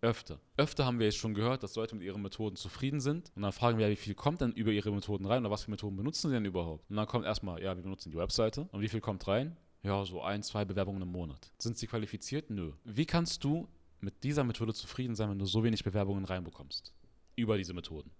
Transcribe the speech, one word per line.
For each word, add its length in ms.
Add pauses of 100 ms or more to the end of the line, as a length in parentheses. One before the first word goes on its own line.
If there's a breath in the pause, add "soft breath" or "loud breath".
Öfter. 400 (160)
Öfter 280
haben 140
wir 60
jetzt 120
schon 160
gehört, 300
dass 120
Leute 200
mit 80
ihren 180
Methoden 360
zufrieden 420
sind. 340
Und 100
dann 100
fragen 240
wir, 100
ja, 40
wie 40
viel 180
kommt 280
denn 100
über 220
ihre 180
Methoden 340
rein 180
oder 80
was 120
für 80
Methoden 240
benutzen 340
sie 60
denn 100
überhaupt? 440
Und 80
dann 100
kommt 180
erstmal, 380
ja, 140
wir 40
benutzen 300
die 60
Webseite. 560
Und 80
wie 80
viel 120
kommt 240
rein? 300 (280)
Ja, 200
so 180
ein, 220
zwei 220
Bewerbungen 360
im 100
Monat. 480
Sind 180
sie 100
qualifiziert? 640
Nö. 240 (100)
Wie 220
kannst 400
du 240 (340)
mit 200
dieser 200
Methode 300
zufrieden 400
sein, 160
wenn 80
du 80
so 180
wenig 200
Bewerbungen 420
reinbekommst? 680 (440)
Über 200
diese 200
Methoden. 340 (100)